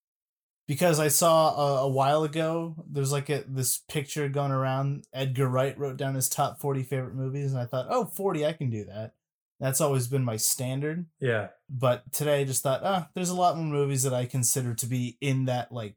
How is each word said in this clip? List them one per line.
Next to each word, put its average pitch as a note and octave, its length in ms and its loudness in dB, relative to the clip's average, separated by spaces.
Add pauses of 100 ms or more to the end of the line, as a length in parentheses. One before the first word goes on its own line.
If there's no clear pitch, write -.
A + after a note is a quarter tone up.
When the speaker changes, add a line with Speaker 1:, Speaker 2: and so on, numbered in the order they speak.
(680)
Speaker 1:
because D#3 320 4
I D3+ 80 4
saw D3 720 4
a, - 20 2
a C#3 60 2
while C#3 340 4
ago, D#3+ 540 -2 (120)
there's, C#3 220 -2
like, C#3+ 180 -2
a, C#3+ 200 0
this C3 300 -2 (100)
picture D3 400 -4
going C#3 240 0
around. C3+ 600 0
Edgar C3+ 360 0
Wright C3 280 0
wrote C3+ 200 -4
down C3+ 180 -2
his C3 140 0
top - 320 -2
forty C#3 240 -2
favorite C3 320 -4
movies, C3+ 360 -4
and B2+ 80 -2
I A#2+ 60 -4
thought, B2+ 240 -4
"Oh, A#3+ 160 0
forty, F3 400 -2
I D#3+ 60 0
can D3 180 -4
do G#2+ 160 -4
that." G#2 280 -12 (460)
That's C3 220 0
always C3+ 260 2
been C3 160 0
my A2+ 120 -2
standard. C#3+ 680 -2 (160)
Speaker 2:
Yeah. A2+ 280 0 (200)
Speaker 1:
But B2+ 440 0
today D3 280 2
I C#3 40 2
just C3 180 -2
thought, C3+ 200 0
"Ah, F#3 320 0
there's F3+ 160 -2
a F3+ 40 -2
lot F3 220 4
more E3 100 -2
movies C#3+ 380 2
that C3 100 0
I B2 120 0
consider B2 480 0
to A#2 120 -4
be B2 340 -4
in C3 240 0
that, B2 260 -2
like, A2 260 -8